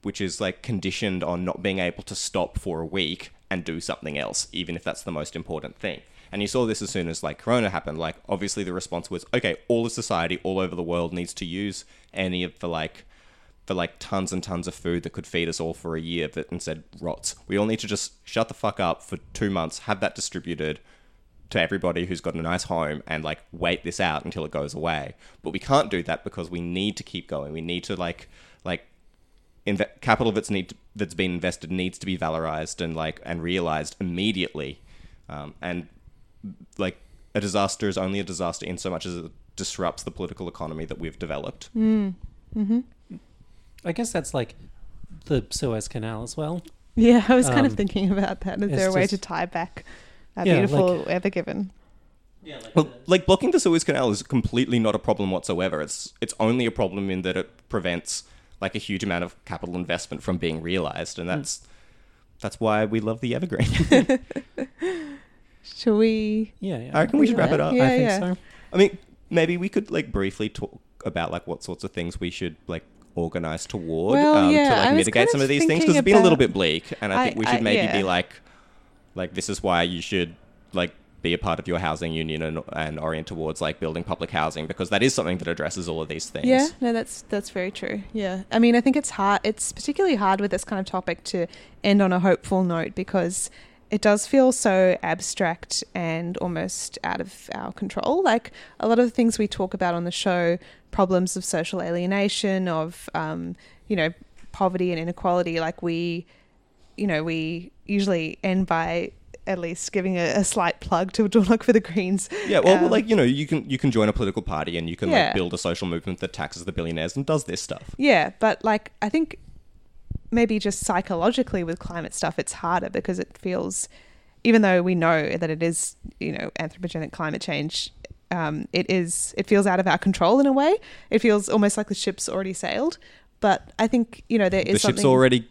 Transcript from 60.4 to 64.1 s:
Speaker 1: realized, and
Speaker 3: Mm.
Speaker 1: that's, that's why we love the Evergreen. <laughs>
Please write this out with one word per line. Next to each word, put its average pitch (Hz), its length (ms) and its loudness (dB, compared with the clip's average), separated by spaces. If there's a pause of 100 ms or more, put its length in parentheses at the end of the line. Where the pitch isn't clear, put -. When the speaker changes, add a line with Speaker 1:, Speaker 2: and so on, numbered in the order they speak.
Speaker 1:
realized, 85 560 -4
and 87 120 -6
Speaker 3:
Mm. 92 60 0
Speaker 1:
that's, - 240 -8 (800)
that's - 200 -8
why 107 240 4
we 110 160 0
love 110 200 -4
the 117 140 -2
Evergreen. 147 340 0
<laughs> 262 520 4 (1400)